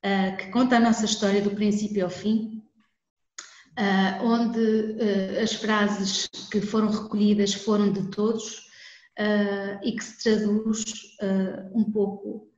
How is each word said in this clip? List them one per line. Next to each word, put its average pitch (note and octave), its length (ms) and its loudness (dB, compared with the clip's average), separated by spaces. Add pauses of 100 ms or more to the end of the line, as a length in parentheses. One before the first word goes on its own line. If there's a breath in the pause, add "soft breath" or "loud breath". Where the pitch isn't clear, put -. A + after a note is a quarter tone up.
ah, F#3+ 300 0
que - 180 -10
conta B3+ 260 4
a A#3 40 6
nossa A3 240 4
história G3+ 380 2
do G3+ 80 2
princípio G#3 540 0
ao F3 60 -4
fim, - 520 -2 (1120 loud breath)
ah, G3 460 2
onde, A3 720 2 (420)
ah, A3+ 40 0
as A3 120 -2
frases G#3 760 0 (220)
que G#3 100 0
foram G#3+ 300 0
recolhidas G#3 640 2
foram G#3 400 2
de - 180 -2
todos, A3+ 520 -4 (560 loud breath)
ah, G3+ 680 0
e A#3 80 0
que A3+ 120 -6
se - 180 -14
traduz, G#3+ 640 0 (360)
ah, F#3+ 540 -2
um A3 100 2
pouco - 720 -4